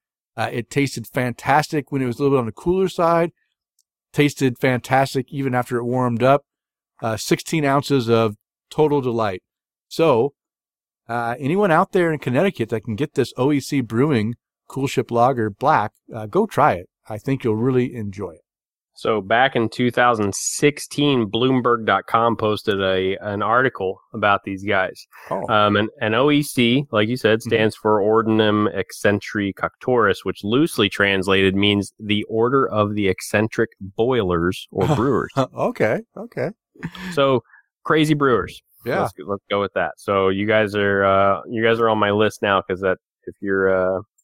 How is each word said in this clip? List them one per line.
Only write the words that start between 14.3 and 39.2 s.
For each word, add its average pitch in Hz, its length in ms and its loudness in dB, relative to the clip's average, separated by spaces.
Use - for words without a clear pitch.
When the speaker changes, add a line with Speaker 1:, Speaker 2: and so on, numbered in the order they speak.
Speaker 1:
Cool 135 200 -6
Ship - 240 -4
Lager 117 380 2
Black, 120 420 0
uh, 110 120 -10
go 175 200 0
try 135 280 2
it. 90 160 -8
I 107 100 -10
think 135 260 -6
you'll 110 120 0
really 123 400 0
enjoy 101 360 -10
it. 80 80 -20
Speaker 2:
So 113 220 -2
back 113 380 2
in 113 100 0
two 123 240 -2
thousand 113 420 2
sixteen, 143 960 -2
Bloomberg 120 560 0
dot 98 220 0
com 113 300 2
posted 107 440 -2
a, 95 360 0
an 101 240 -6
article 110 580 0
about 104 320 0
these 98 180 -8
guys. 98 420 -2
Speaker 1:
Oh. 185 240 -6
Speaker 2:
Um, 104 220 4
and, 107 140 0
and 110 160 -2
O 139 160 2
E 147 100 2
C, 131 520 0
like 107 160 2
you 123 80 -4
said, 110 220 2
Speaker 1:
Mm-hmm. 113 100 -10
Speaker 2:
stands 110 260 0
for 107 240 0
Ordinum 107 760 2
Eccentric 101 840 -4
Coctoris, 107 680 0
which 95 220 -6
loosely 120 420 0
translated 98 680 2
means 101 420 2
the 104 300 -2
Order 120 360 0
of 104 300 -2
the 101 140 0
Eccentric 107 600 -2
Boilers 98 880 -2
or 98 160 0
Speaker 1:
<laughs> 147 80 2
Speaker 2:
Brewers. 117 420 0
Speaker 1:
Okay, 135 600 -2
okay. 185 360 -8
Speaker 2:
So, 135 280 2
crazy 156 280 2
brewers. 123 480 0
Speaker 1:
Yeah. 151 180 -2
Speaker 2:
Let's, 117 100 -6